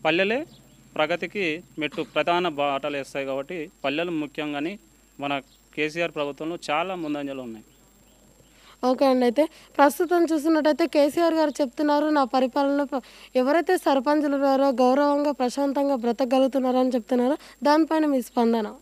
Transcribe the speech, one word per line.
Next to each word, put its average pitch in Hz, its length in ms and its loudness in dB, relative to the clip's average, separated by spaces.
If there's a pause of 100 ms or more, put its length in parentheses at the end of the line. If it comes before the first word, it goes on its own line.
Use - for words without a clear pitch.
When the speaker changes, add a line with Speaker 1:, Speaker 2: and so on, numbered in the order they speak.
Speaker 1:
పల్లెలే 196 400 0 (500)
ప్రగతికి 175 680 -4 (160)
మెట్టు 151 220 -6
ప్రధాన 170 460 0
బాటలు 143 500 -2
వేస్తాయి 139 280 -8
కాబట్టి 147 460 -8 (140)
పల్లెలు 160 260 -4
ముఖ్యంగానే 151 680 -6 (400)
మన 139 220 -4 (340)
కేసీఆర్ 160 360 -4
ప్రభుత్వంలో 156 460 -6 (120)
చాలా 175 260 -2
ముందంజలో 143 480 -8
ఉన్నాయి. 110 220 -14 (1200)
Speaker 2:
ఓకే 254 200 2
అండి, 254 200 4
అయితే 240 200 2 (320)
ప్రస్తుతం 339 460 4
చూస్తున్నట్టయితే 311 640 2
కేసీఆర్ 320 460 2
గారు 311 180 0 (100)
చెప్తున్నారు, 294 440 0
"నా 302 180 2
పరిపాలనలో 277 640 0
ప్ర-, 254 160 -6 (340)
ఎవరైతే 311 420 2
సర్పంచులు 294 580 2
ఉన్నారో 269 340 2
గౌరవంగా 285 600 2
ప్రశాంతంగా 277 640 -2
బ్రతకగలుగుతున్నారో" 254 840 0
అని 254 100 2
చెప్తున్నారు. 247 480 0 (260)
దానిపైన 311 420 2
మీ 269 160 0
స్పందన? 233 600 0